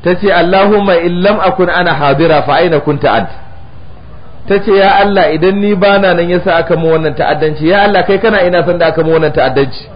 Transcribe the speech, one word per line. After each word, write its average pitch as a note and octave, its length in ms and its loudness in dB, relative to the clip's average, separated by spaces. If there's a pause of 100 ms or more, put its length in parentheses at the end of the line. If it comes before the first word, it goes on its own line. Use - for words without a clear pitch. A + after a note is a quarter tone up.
Ta F3 120 0
ce, G3 160 0
"Allahumma F#3+ 640 2
in F3 240 0
lam G3+ 180 2
akun F3+ 300 0
ana E3+ 240 0
hadira D3 500 2
fa C#3 120 -2
aina E3 240 2
kunta C#3+ 340 -2
ant?" A2+ 160 -2 (1200)
Ta G3 120 0
ce, G3+ 180 -2
"Ya G3 240 4
Allah, G3 320 2
idan F#3 260 0
ni G3+ 160 0
bana G3 380 2
nan E3+ 160 -2
yasa F3+ 260 0
aka E3+ 200 0
mu E3 160 0
wannan D#3+ 240 0
ta'addanci, D3+ 520 -2
ya G3+ 160 2
Allah G3 200 2
kai G3 160 0
kana G#3 240 2
ina F3 220 0
san F3 120 0
da E3 100 2
aka D#3+ 160 0
mu D#3+ 100 0
wannan D#3 200 2
ta'addanci?" C3+ 640 -2